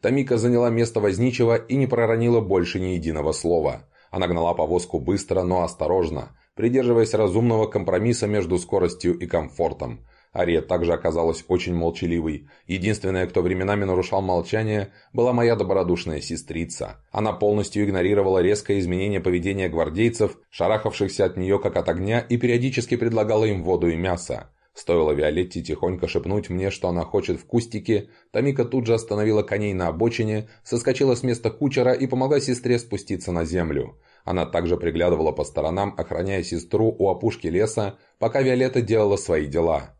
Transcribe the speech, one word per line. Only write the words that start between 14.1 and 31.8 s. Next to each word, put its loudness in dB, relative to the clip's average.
молчание, -2
была 2
моя 4
добродушная 0
сестрица. -8
Она -2
полностью 0
игнорировала 2
резкое 2
изменение -2
поведения 0
гвардейцев, 0
шарахавшихся 0
от -2
нее 0
как -2
от 0
огня, 0
и -2
периодически 0
предлагала 2
им -2
воду 2
и 0
мясо. -4
Стоило 2
Виолетте 0
тихонько -4
шепнуть -4
мне, -2
что -4
она 0
хочет -2
в -20
кустике, -2
Тамика 0
тут -2
же 4
остановила 0
коней -2
на -2
обочине, -2
соскочила 0
с -8
места 0
кучера 2